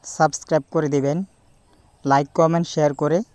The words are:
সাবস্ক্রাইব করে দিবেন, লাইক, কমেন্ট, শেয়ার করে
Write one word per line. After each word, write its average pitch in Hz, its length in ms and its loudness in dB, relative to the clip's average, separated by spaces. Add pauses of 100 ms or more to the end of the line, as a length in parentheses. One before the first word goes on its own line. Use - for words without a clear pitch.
সাবস্ক্রাইব - 600 -2 (100)
করে 156 200 0
দিবেন, 143 240 0 (840)
লাইক, 139 300 2
কমেন্ট, 165 380 2
শেয়ার 151 220 2
করে 151 240 0 (160)